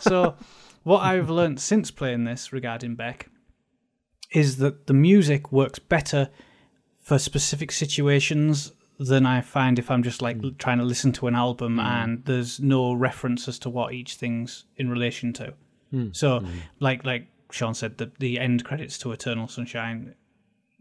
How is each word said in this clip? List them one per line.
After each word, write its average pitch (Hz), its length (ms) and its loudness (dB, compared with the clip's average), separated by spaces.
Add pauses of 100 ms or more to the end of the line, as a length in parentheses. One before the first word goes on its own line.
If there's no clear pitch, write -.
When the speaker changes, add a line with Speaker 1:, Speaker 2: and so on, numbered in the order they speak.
Speaker 1:
So 180 360 4 (240)
Speaker 2:
<laughs> - 220 -20
Speaker 1:
what 185 180 6
I've 185 300 2
learned 165 280 2
since - 320 0
playing 120 340 -2
this 120 280 -6
regarding 120 440 -6
Beck 120 340 -10 (1000)
is 139 260 2
that 139 280 0
the 139 60 2
music 147 580 6
works 135 280 2
better 147 500 0 (720)
for 139 160 2
specific 143 540 -2
situations 147 1000 2 (260)
than 131 260 4
I 127 160 4
find 127 380 2
if 120 120 -2
I'm 127 120 2
just, 120 180 -4
like, 120 180 -2
Speaker 2:
Mm. 107 60 -6
Speaker 1:
l-, 135 140 -6
trying 123 200 0
to 120 60 0
listen 123 280 0
to 123 160 -4
an 120 60 0
album 120 420 0
Speaker 2:
Mm. 113 80 0 (180)
Speaker 1:
and 117 240 -4
there's 127 340 -4
no 131 320 2
reference 123 560 -2
as 127 120 -10
to 123 100 -8
what 120 240 -4
each 127 220 -12
thing's 117 480 -6 (120)
in 127 140 -4
relation 120 420 -2
to. 117 220 -12 (400)
Speaker 3:
Mm. 117 200 -4
Speaker 1:
So, 131 260 2
Speaker 3:
Mm. 95 80 -8 (300)
Speaker 1:
like, 131 280 -2
like 123 220 -4 (220)
Sean 113 240 -4
said, - 220 -8
the, 131 220 -8
the 123 200 -2
end 120 280 0
credits 151 320 -8
to 120 140 -8
Eternal 113 360 -6
Sunshine 117 640 -10 (680)